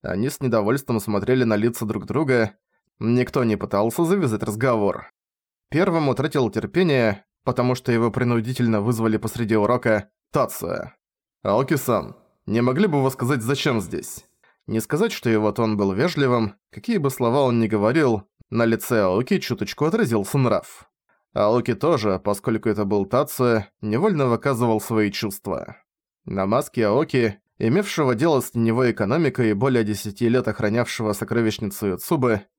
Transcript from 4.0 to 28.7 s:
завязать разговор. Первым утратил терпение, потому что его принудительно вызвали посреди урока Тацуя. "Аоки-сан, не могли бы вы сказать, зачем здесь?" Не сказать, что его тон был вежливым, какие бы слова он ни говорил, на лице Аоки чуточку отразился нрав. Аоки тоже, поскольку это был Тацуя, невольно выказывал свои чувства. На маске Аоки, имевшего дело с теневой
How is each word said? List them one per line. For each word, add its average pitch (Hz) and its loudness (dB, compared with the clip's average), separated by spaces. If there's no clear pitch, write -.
завязать 156 0
разговор. 107 -2
Первым 165 2
утратил 131 0
терпение, 113 0
потому 127 0
что 123 -2
его 113 2
принудительно 117 0
вызвали 110 0
посреди 113 -2
урока 110 2
Тацуя. - -4
"Аоки-сан, 120 0
не 107 0
могли 127 2
бы 147 2
вы 131 2
сказать, 123 -2
зачем 131 -2
здесь?" - -10
Не 110 -2
сказать, 170 -2
что - -4
его 107 2
тон 110 0
был 98 0
вежливым, 123 0
какие - -4
бы 139 0
слова 127 0
он 117 2
ни 110 2
говорил, 113 2
на 117 2
лице 113 2
Аоки 110 2
чуточку - -4
отразился 143 0
нрав. - -2
Аоки 113 2
тоже, 107 0
поскольку 104 -2
это 107 0
был 101 0
Тацуя, 123 0
невольно 143 0
выказывал 117 0
свои 107 0
чувства. - -6
На 95 -4
маске 120 0
Аоки, 117 0
имевшего 143 0
дело 135 2
с - -10
теневой 117 2